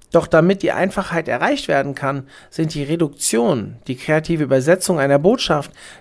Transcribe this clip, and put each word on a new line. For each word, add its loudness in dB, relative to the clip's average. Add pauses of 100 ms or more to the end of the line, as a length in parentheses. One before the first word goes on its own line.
(140)
Doch 4
damit 4
die 0
Einfachheit -2
erreicht -2
werden 0
kann, -6 (200)
sind -4
die -6
Reduktion, -2 (120)
die -6
kreative -2
Übersetzung 2
einer 4
Botschaft, 0 (300)